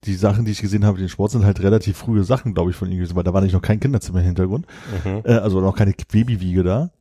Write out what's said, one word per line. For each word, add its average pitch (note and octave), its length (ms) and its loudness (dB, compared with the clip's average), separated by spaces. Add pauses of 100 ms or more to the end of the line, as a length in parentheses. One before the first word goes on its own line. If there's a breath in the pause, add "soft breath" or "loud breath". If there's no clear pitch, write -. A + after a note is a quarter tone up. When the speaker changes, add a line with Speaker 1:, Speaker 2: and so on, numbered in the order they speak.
Speaker 1:
die G2+ 100 -4
Sachen, G#2 300 2
die G#2+ 60 -2
ich G2 100 -6
gesehen G2+ 240 0
habe, G2 140 2
den F#2 100 -4
Sport, - 220 -2
sind A2+ 120 2
halt G2 200 2
relativ G2+ 340 2
frühe G#2+ 260 0
Sachen, A#2+ 300 -2
glaub F2 160 0
ich, F2 80 -4
von F#2 120 -6
ihm F#2 80 -4
gewesen, F2 200 -4
weil F2 80 -2
da F2+ 80 0
war F#2+ 80 2
nicht F#2+ 120 2
noch F#2 80 2
kein G#2+ 200 0
Kinderzimmer G#2+ 380 -2
im F2 60 4
Hintergrund, F#2 400 0 (380 loud breath)
Speaker 2:
Mhm. F#2+ 220 -6
Speaker 1:
äh, A#2+ 80 4
also G2+ 260 2
noch F#2 160 2
keine G2 180 2 (160)
Babywiege F#2+ 540 0
da. A#2 380 -2